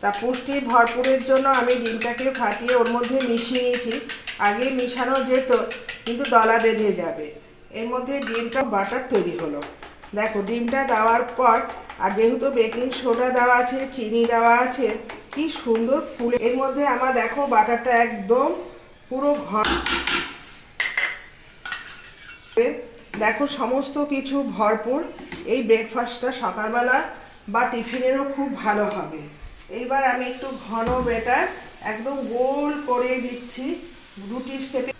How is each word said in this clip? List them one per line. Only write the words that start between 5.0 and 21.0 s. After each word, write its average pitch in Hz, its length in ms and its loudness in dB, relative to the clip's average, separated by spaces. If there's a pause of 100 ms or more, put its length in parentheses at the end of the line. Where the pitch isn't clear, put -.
যেত, 254 200 2 (540)
কিন্তু 240 200 -2 (100)
দলা 226 300 6
বেঁধে 214 260 4 (100)
যাবে। 156 260 -6 (520)
এর 226 140 -4
মধ্যে 254 220 -4 (140)
ডিমটা 233 320 -2 (120)
বাটার 208 300 -2 (100)
তৈরি 175 300 2
হলো। 147 180 -4 (560)
দেখো, 214 220 -2 (100)
ডিমটা 240 320 0 (120)
দেওয়ার 226 300 4 (160)
পর, 233 180 6 (460)
আর 196 160 2
যেহেতু 247 280 4 (120)
বেকিং 226 280 2 (140)
সোডা 247 280 2 (100)
দেওয়া 247 240 6
আছে, 254 160 -2 (180)
চিনি 233 260 2 (100)
দেওয়া 233 220 6 (120)
আছে, 254 200 0 (480)
কি 294 100 -2 (180)
সুন্দর 233 360 2 (160)
ফুলে। 240 220 0 (120)
এর 247 120 2
মধ্যে 269 220 0 (120)
আমার 262 260 2
দেখো 226 200 -2 (140)
বাটারটা 233 380 4 (140)
একদম 220 420 2 (600)
পুরো 269 220 0 (180)
ঘন। 214 200 2 (3500)